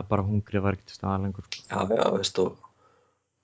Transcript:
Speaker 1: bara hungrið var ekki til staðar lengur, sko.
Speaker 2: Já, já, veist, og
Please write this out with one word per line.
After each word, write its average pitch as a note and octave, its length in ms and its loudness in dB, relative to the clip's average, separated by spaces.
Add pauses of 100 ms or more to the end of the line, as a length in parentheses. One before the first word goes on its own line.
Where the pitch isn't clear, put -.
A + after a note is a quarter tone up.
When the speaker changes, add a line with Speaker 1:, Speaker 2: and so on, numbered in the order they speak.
Speaker 1:
bara G#2 200 2
hungrið G2+ 400 0
var G2 120 2
ekki - 120 -12
til - 100 -18
staðar F#2+ 240 -2
lengur, G2 240 -4
sko. - 180 -12
Speaker 2:
Já, - 260 -2
já, - 200 2
veist, G3 300 -2
og - 180 0 (880)